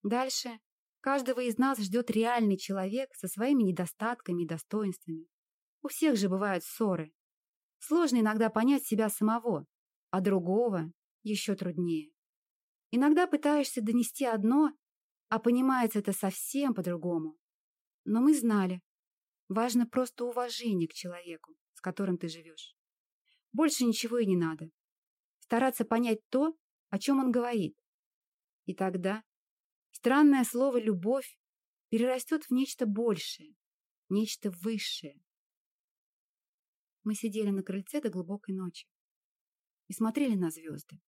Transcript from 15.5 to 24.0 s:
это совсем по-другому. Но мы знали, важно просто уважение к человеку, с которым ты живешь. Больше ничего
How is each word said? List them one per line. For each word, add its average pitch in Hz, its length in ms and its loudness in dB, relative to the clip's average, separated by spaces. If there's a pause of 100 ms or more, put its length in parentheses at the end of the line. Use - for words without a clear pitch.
это 202 140 -2
совсем 254 600 -2
по-другому. 170 640 -4 (680)
Но 214 160 2
мы 294 140 6
знали, 202 460 2 (680)
важно 233 380 2
просто 247 380 -4
уважение 240 640 -2
к 165 60 -10
человеку, 175 640 -14 (200)
с - 60 -20
которым 190 360 -2
ты 170 120 -8
живешь. 160 480 -18 (760)
Больше 294 320 0
ничего 233 340 0